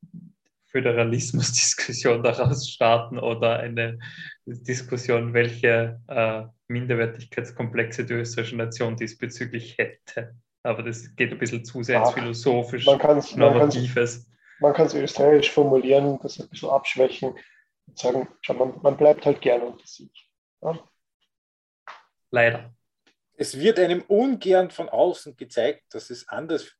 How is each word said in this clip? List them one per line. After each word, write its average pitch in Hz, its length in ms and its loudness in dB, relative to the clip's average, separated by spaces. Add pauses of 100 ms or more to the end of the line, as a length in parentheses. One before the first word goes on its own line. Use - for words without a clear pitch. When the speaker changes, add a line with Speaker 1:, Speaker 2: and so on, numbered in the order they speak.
(680)
Speaker 1:
Föderalismusdiskussion 117 1600 0
<laughs> - 0 -
daraus 123 440 0
starten 117 520 0
oder 117 400 0
eine 117 400 -6 (460)
Diskussion, 120 880 -4
welche, 117 720 0
äh, 113 380 -2 (220)
Minderwertigkeitskomplexe 117 1400 -6
die 120 80 -6
österreichische 117 420 -6
Nation 113 400 -6
diesbezüglich 117 840 -10
hätte. - 580 -8 (280)
Aber 117 180 -4
das 117 340 -10
geht 120 160 0
ein 113 60 -10
bisschen 117 260 -6
zu 123 200 -10
sehr 123 160 2
ins 117 100 4
Speaker 2:
Ach, 120 60 -2
Speaker 1:
Philosophisch, 120 720 -2
Speaker 2:
man 139 100 8
kann's, 147 380 2
man 139 240 6
kann's, 147 160 4
Speaker 1:
Normatives. 123 560 -2 (280)
Speaker 2:
man 143 140 6
kann's 156 220 2
österreichisch 143 560 4
formulieren, 139 720 4
das - 160 -12
ein - 100 -14
bisschen 156 200 -10
abschwächen 131 680 0 (500)
und - 140 -20
sagen, 127 280 -2 (140)
schau, 131 140 -4
man, 127 260 -2
man 139 160 2
bleibt 151 300 4
halt 143 140 2
gerne 120 240 2
unter 120 200 -14
sich. - 460 -20 (320)
Ja? 165 160 -6 (1500)
Speaker 1:
Leider. 117 420 0 (600)
Speaker 3:
Es 135 240 -8
wird 208 180 4
einem 175 300 2
ungern 196 640 2
von - 180 -10
außen 143 480 0
gezeigt, 120 560 -4
dass - 160 -14
es - 200 -16
anders 151 500 -8